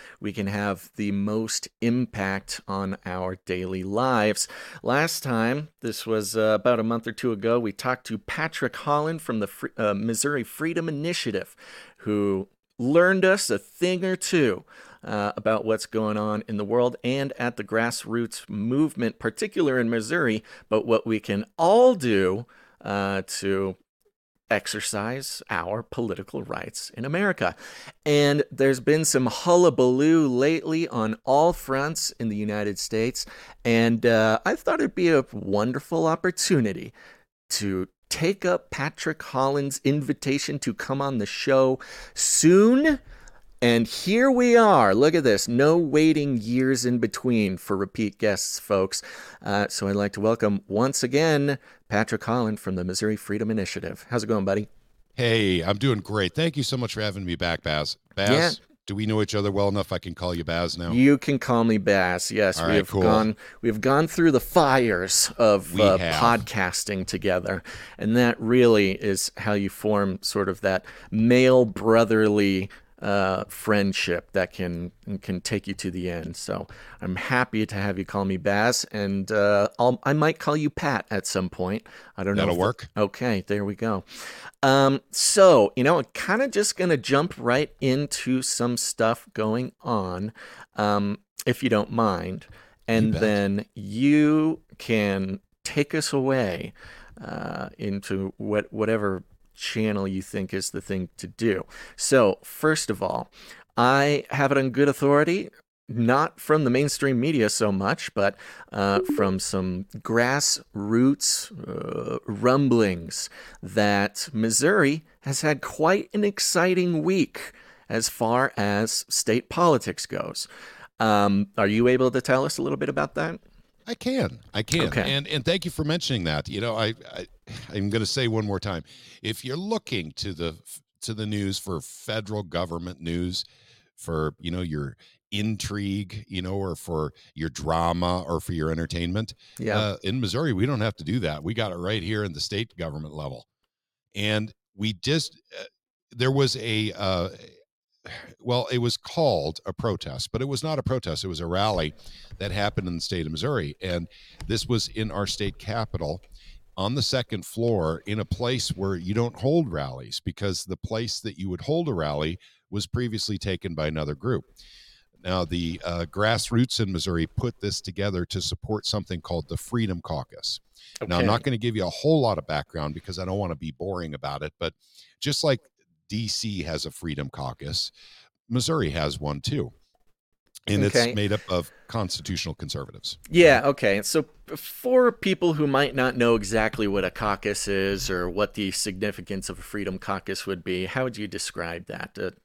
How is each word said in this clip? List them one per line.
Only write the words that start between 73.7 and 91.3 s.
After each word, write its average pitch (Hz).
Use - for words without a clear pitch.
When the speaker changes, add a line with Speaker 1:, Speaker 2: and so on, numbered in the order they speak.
Speaker 1:
that 92
can, 87
can 92
take -
you 98
to 95
the 90
end. 82
So 95
I'm 92
happy 123
to 104
have 98
you 95
call 98
me 95
Baz, 104
and, 98
uh, 104
I'll, 123
I 139
might 151
call 151
you 151
Pat 139
at 101
some 92
point. 92
I 95
don't 101
know 101
Speaker 2:
That'll 87
Speaker 1:
if -
the -
Speaker 2:
work. 110
Speaker 1:
Okay, 104
there 101
we 101
go. 104
Um, 135
so, 170
you 127
know, 160
I'm 135
kinda 233
just 208
gonna 175
jump 139
right 127
into 131
some 120
stuff -
going 110
on, 101
um, 101